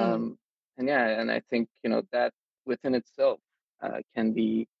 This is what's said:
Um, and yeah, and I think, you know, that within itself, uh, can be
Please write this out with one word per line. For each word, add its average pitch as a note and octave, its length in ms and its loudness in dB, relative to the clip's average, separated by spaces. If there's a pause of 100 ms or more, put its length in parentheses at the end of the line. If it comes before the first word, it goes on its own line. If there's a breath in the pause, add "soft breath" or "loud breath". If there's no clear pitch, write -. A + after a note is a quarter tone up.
(140)
Um, A2+ 240 -4 (400)
and B2+ 100 -4
yeah, C3+ 200 2
and A2+ 240 0
I A#2 180 0
think, A#2 200 0 (140)
you A#2 60 -2
know, A2+ 220 2
that A#2+ 220 0 (320)
within B2+ 300 -2
itself, B2 440 0 (420)
uh, - 200 -6 (140)
can A2 180 2
be A2+ 340 0 (120)